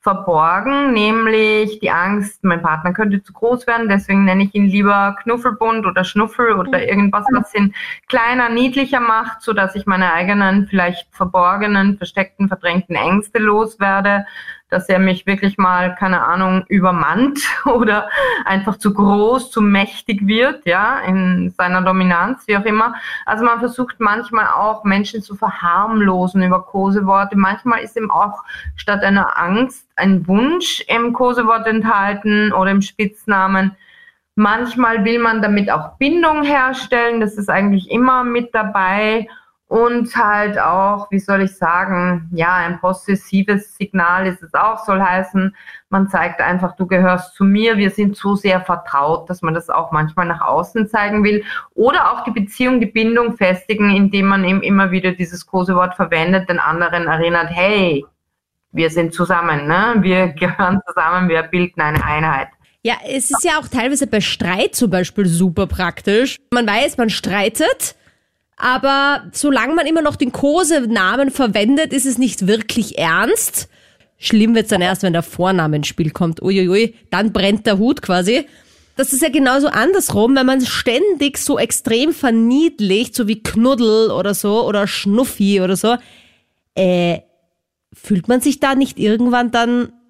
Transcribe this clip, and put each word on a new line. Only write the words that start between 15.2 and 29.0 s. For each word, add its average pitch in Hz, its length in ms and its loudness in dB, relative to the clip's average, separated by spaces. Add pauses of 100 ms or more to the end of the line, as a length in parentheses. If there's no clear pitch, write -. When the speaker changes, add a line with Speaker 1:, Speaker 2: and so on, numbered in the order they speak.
Speaker 1:
wirklich 196 320 -2
mal, 180 360 2
keine 185 280 -2
Ahnung, 185 440 0
übermannt 185 720 2 (140)
<laughs> - 120 -6
oder 214 440 0 (340)
einfach 196 340 -2
zu 196 160 0
groß, 208 580 2
zu 220 100 -2
mächtig 202 680 0
wird, 247 380 0
ja, 202 340 0
in 185 560 0
seiner 185 260 0
Dominanz, 185 680 0
wie 208 100 0
auch 202 80 -2
immer. 220 300 0 (300)
Also 220 200 -2
man 233 140 2
versucht 247 400 -6
manchmal 220 480 0
auch, 208 360 0
Menschen 202 380 -2
zu 196 140 -14
verharmlosen 190 1080 0
über 180 200 2
Koseworte. 196 720 0
Manchmal 220 460 0
ist - 120 -14
eben 220 160 -4
auch 202 320 -2 (320)
statt 202 280 -2